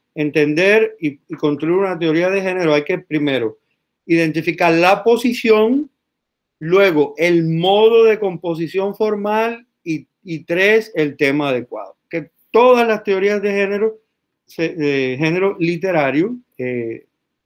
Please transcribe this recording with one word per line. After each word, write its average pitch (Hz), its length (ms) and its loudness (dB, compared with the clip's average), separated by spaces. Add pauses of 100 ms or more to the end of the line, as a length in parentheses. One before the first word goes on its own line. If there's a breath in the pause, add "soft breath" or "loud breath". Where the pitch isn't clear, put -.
(160)
entender 165 840 0
y, 143 280 -6
y 165 80 -12
construir 156 420 0
una 185 220 -2
teoría 165 320 0
de 196 100 -2
género 185 320 0
hay 147 100 2
que 180 140 -4
primero 139 640 -4 (480)
identificar 165 680 0
la 185 300 2
posición, 233 880 2 (680)
luego 165 600 2
el 170 280 2
modo 202 580 4
de 220 160 2
composición 180 760 -6
formal 214 720 -4 (160)
y, 160 240 -8 (160)
y 165 160 -10
tres, 202 560 0
el 151 220 -2
tema 143 320 0
adecuado. 120 480 -8 (120)
Que 165 220 -10 (180)
todas 240 380 4
las 214 160 -2
teorías 202 400 -2
de 202 80 -2
género, 202 480 -2 (480)
se, 165 220 -4
de 135 500 -2
género 180 400 0
literario, 165 760 -2 (220)
eh, 123 480 -8 (400)